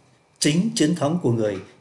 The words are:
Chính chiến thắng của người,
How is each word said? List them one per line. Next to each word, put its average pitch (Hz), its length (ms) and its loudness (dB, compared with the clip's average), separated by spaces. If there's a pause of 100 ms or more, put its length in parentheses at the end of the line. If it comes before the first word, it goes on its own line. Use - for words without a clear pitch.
(380)
Chính 151 360 2
chiến 156 200 0
thắng 160 280 -2
của 123 100 2
người, 107 240 -2 (240)